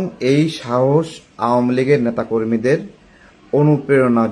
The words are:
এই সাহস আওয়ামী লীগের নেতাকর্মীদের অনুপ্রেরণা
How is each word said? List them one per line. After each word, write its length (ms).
এই 220
সাহস 480
আওয়ামী 300
লীগের 300
নেতাকর্মীদের 720
অনুপ্রেরণা 800